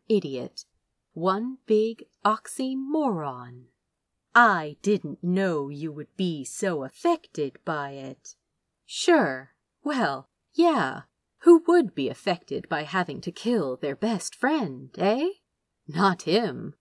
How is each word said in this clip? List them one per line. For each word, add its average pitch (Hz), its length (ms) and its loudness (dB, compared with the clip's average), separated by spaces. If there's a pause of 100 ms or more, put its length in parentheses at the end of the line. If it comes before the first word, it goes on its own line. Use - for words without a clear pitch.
idiot. 139 560 -2 (480)
One 202 520 -4
big 220 400 0 (180)
oxymoron. 214 1400 -4 (680)
"I 180 480 4
didn't 185 420 -2
know 175 460 0
you 147 220 -8
would 147 240 -16
be 165 280 -4
so 165 400 -4
affected 151 840 -4
by 143 260 -6
it." 135 440 -16 (500)
Sure. 147 720 0 (280)
Well, 180 460 -4 (240)
yeah. 294 500 2 (360)
Who 339 280 8
would 339 280 4
be 135 120 -2
affected - 600 -6
by 151 140 -4
having 170 380 -4
to 170 100 -8
kill 175 460 -2
their 139 180 -4
best 214 400 -4
friend, 170 600 -2
eh? 233 320 0 (580)
Not 175 360 0
him. 151 580 -2